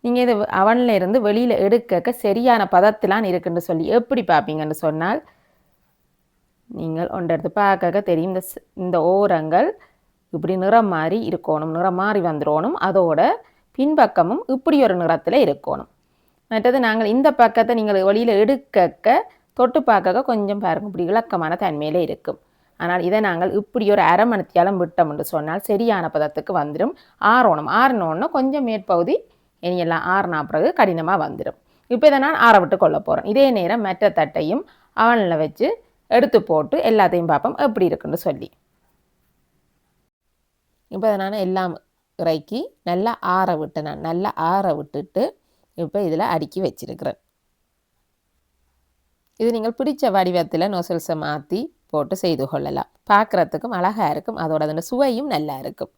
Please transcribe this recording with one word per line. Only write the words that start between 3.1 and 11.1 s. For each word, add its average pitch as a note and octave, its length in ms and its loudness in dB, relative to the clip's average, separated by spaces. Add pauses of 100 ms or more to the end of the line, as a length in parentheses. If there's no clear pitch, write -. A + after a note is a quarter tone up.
இருக்குன்னு F3 360 -2
சொல்லி E3 180 -2 (120)
எப்படி A#3+ 320 0
பார்ப்பீங்கன்னு D#3 540 0
சொன்னால், E3 360 -2 (1600)
நீங்கள் D#3+ 360 -6
ஒன்றை E3+ 200 -4
எடுத்து D#3+ 160 -6 (100)
பார்க்க F#3+ 480 0
தெரியும். E3+ 240 0
இந்த F#3 160 -6
ஸ்-, - 120 -18 (220)
இந்த F3+ 160 0 (140)
ஓரங்கள் F#3+ 560 2 (680)
இப்படி E3+ 180 -2 (100)
நிறம் G#3+ 320 4
மாறி E3 240 -2 (100)